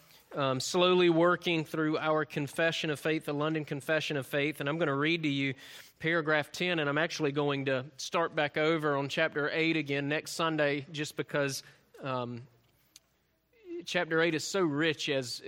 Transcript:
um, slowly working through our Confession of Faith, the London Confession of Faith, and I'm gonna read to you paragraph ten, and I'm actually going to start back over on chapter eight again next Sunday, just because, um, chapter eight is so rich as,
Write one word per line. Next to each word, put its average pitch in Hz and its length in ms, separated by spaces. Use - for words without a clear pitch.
um, 135 240
slowly 180 520
working 170 540
through 156 340
our 156 260
Confession 160 680
of 139 80
Faith, 160 280
the 147 80
London 151 300
Confession 151 520
of 131 100
Faith, 147 320
and 139 100
I'm 160 100
gonna 147 180
read 156 260
to 156 60
you 139 260
paragraph 156 500
ten, 180 300
and 143 80
I'm 143 100
actually 156 320
going 139 360
to 131 180
start 165 380
back 151 220
over 156 400
on 139 120
chapter 147 440
eight 160 240
again 143 320
next 151 240
Sunday, 151 580
just 151 260
because, 139 460
um, 123 400
chapter 165 360
eight 165 140
is 143 80
so 196 200
rich 156 460
as, 135 400